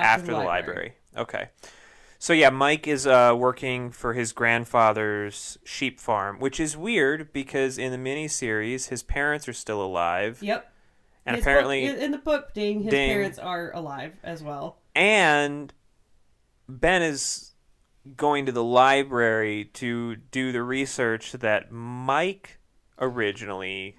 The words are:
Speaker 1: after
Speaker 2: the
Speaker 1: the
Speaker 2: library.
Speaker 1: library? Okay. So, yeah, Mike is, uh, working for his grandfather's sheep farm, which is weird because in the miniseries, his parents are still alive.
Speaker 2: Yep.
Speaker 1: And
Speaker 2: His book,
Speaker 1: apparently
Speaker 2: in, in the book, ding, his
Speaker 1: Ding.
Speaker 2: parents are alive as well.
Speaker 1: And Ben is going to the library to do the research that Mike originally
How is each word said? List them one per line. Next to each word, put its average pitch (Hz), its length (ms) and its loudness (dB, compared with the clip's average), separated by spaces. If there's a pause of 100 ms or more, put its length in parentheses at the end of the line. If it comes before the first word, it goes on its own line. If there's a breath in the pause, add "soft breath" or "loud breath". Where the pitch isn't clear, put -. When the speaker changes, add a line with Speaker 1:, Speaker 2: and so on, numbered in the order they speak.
Speaker 1:
after 175 200 4
Speaker 2:
the 170 60 -4
Speaker 1:
the 107 60 -2
Speaker 2:
library. 95 100 -2
Speaker 1:
library? 87 460 -4 (220)
Okay. 110 320 -8 (680 loud breath)
So, - 140 0
yeah, 156 180 10
Mike 143 380 2
is, 139 180 0
uh, 123 300 8
working 127 560 -2
for 120 220 -6
his 120 180 -2
grandfather's 110 1300 0
sheep - 360 -6
farm, 101 400 -2
which 135 180 -4
is 156 180 -4
weird 156 560 -2
because 135 460 -4
in 127 140 -4
the 127 60 -6
miniseries, 127 920 -4
his 120 140 -8
parents 147 460 -2
are - 40 -8
still 107 300 -6
alive. 92 600 -2
Speaker 2:
Yep. - 300 -6 (540)
Speaker 1:
And 120 100 -2
Speaker 2:
His 226 80 -4
book, 143 80 2
Speaker 1:
apparently 139 320 4
Speaker 2:
in, 269 120 -4
in 277 140 -4
the 285 80 -4
book, 285 360 -4
ding, 208 280 -2
his 208 80 -4
Speaker 1:
Ding. 139 200 2
Speaker 2:
parents 202 280 -2
are 175 360 -8
alive 151 400 -10 (100)
as 165 180 -10
well. 147 360 -12 (160)
Speaker 1:
And 147 800 4 (960)
Ben 170 340 2
is - 500 -4 (640)
going 143 300 2
to 135 60 -2
the 120 120 0
library 120 1080 4
to 117 420 -6
do 131 360 -6
the 120 100 -2
research 127 720 -4
that 113 380 0
Mike 131 880 -4 (400)
originally 98 1000 -4